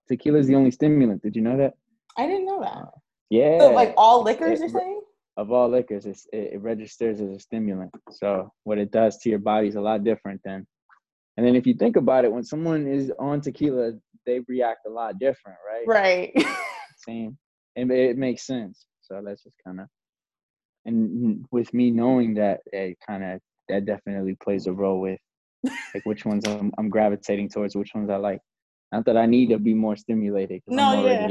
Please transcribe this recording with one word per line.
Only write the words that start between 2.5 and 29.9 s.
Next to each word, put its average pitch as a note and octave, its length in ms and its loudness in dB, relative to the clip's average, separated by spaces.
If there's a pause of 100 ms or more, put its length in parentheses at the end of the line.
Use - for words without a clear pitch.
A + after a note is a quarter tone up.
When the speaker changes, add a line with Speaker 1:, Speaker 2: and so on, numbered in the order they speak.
Speaker 2:
that. - 160 -8
Speaker 1:
Uh, - 140 -16 (400)
yeah. D4 300 4
Speaker 2:
So, C4+ 120 10
like, A#3+ 240 4
all A3+ 260 8
liquors, D#4 380 0
Speaker 1:
It - 0 -
Speaker 2:
you're E4+ 120 -4
Speaker 1:
re-, F#4 80 0
Speaker 2:
saying? G4 200 -8 (360)
Speaker 1:
of G#2 140 -6
all B2 180 4
liquors, A#2+ 360 -2
it's, G2 280 -14
it, G#2 200 -6
it G2+ 80 -10
registers A2 600 -6
as G2 100 -4
a G2 80 -14
stimulant. G2 560 -6 (160)
So G2 420 -4 (120)
what G#2+ 140 -2
it G#2 120 -4
does G#2+ 280 2
to A#2+ 100 -4
your G#2+ 100 0
body G#2+ 280 0
is G#2 80 -4
a G#2 60 -4
lot G#2+ 220 -2
different G#2 420 -4
than, F#2+ 220 -12 (720)
and A#2 80 2
then B2 100 6
if B2 120 2
you B2 80 4
think A3 220 2
about C3 280 4
it, A2 60 2
when A#2 120 -6
someone D#3 440 -4
is C#3 320 -2
on C#3+ 220 -4
tequila, B2+ 520 -2 (340)
they B2 140 -2
react A#2+ 460 -4
a G#2+ 40 -10
lot A2 280 -8
different, A#2 380 -4 (100)
right? A#2 200 -8
Speaker 2:
Right. F#3+ 480 2
<laughs> D4 100 4 (520)
Speaker 1:
Same. A2+ 400 -12 (380)
And B2+ 160 -2
it, B2+ 200 4
it A#2+ 60 -4
makes B2+ 300 -4
sense. A2+ 400 -10 (140)
So G2 240 -14
that's G2+ 180 -14
just - 120 -20 (100)
kinda, F#2 220 -14 (960)
and A#2 400 -2
n-, G#2+ 260 -2
with A#2+ 220 -2
me B2 180 2
knowing A#2 440 2
that, G#2 260 0 (120)
it F#2+ 240 -8 (100)
kinda, F#2+ 320 -8 (300)
that G2+ 160 -2
definitely G2 580 -6
plays G2 240 -2
a F#2 60 -2
role F#2+ 280 -2
with, F#2+ 180 -6 (760)
like, - 100 -10
which - 200 -6
ones G#2 220 -2
I'm, G#2 300 -4
I'm G#2+ 120 -4
gravitating G2+ 600 0
towards, G#2 260 -6
which G2+ 200 -6
ones G#2 160 -4
I G2 60 -2
like. G2 240 -6 (500)
Not A2 140 -4
that A2+ 120 4
I A2+ 100 4
need A#2+ 220 6
to A2 100 2
be A2 160 2
more A2 220 0